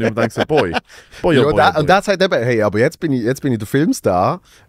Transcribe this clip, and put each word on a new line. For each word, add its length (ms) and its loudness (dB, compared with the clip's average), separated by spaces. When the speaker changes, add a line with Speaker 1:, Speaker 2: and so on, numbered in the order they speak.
Speaker 1:
ich 80 0
mir 20 -2
denke 220 -2
so, 120 -4
„Boy, 280 0
boy, 140 2
Speaker 2:
Ja, 80 4
Speaker 1:
oh 80 2
boy, 40 -2
Speaker 2:
da, 140 4
Speaker 1:
oh 20 2
boy.“ 100 -2
Speaker 2:
und 80 0
da 120 4
sagt 200 -2
eben, 220 0
„Hey, 180 0
aber 180 0
jetzt 200 0
bin 140 -2
ich, 100 -2
jetzt 180 -2
bin 120 -2
ich 60 -2
der 80 -8
Filmstar, 720 0